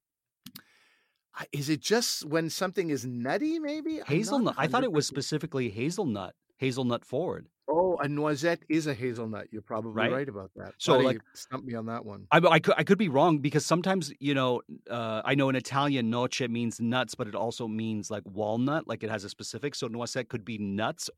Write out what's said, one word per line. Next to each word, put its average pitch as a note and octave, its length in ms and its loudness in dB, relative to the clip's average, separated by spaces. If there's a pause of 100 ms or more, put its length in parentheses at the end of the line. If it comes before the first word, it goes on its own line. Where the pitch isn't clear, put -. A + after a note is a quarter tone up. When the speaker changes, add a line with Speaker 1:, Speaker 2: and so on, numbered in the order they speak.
(1300)
Speaker 1:
I, - 180 -10
is C#3+ 160 -4
it D#3 120 0
just - 440 0
when D#3+ 260 0
something F3+ 400 -2
is B2 140 -2
nutty, D3 540 -2
maybe? D#4 380 -4
I'm - 40 -8
not - 80 -10
Speaker 2:
Hazelnut. A3 500 2
I C#3 100 2
thought B3+ 160 2
it A3 80 0
was D3+ 160 2
Speaker 1:
hundred - 80 -8
percent C#3 80 -2
Speaker 2:
specifically C#3 460 -2
hazelnut, A#2 640 -4 (220)
hazelnut B2 480 0
forward. D3+ 440 -4 (180)
Speaker 1:
Oh, E3+ 300 4
a D3 100 -2
noisette D3+ 600 0
is D#3 180 2
a D3 60 0
hazelnut. A2+ 580 -4
You're G#2+ 120 -10
probably A2 320 -4
Speaker 2:
Right? A2+ 180 2
Speaker 1:
right C3+ 160 -2
about G2 280 -10
that. F#2+ 200 -12
Speaker 2:
So, - 200 2
Speaker 1:
Buddy, C3 100 6
Speaker 2:
like, A#2 120 2 (160)
Speaker 1:
stumped C3+ 320 -10
me A#2+ 80 -6
on A2+ 120 -6
that A2+ 180 -6
one. G2+ 260 -12
Speaker 2:
I, D3+ 60 8 (100)
I E3 140 8
could, G3+ 160 4
I D#3+ 80 2
could F#3+ 140 6
be G3+ 100 2
wrong D3+ 300 6
because C#3 260 2
sometimes, F3 560 2
you C#3 140 0
know, B2+ 260 2 (300)
uh, A2+ 340 -4
I C3+ 100 2
know C#3 140 6
in C3 80 2
Italian, C3+ 540 0
noce B2 320 0
means A#2 360 -2
nuts, A#2+ 360 0
but B2 120 -4
it G#2 80 -8
also A2+ 320 -4
means, A2 440 -4
like, G#2+ 160 -6
walnut, A2+ 600 -2
like, A#2+ 160 -6
it A2 60 -4
has G#2+ 160 -4
a G2 60 -12
specific. A#2+ 440 -8
So C3 140 -6
noisette A#2 400 -6
could A2 160 -6
be A2 140 -6
nuts G#2 600 -4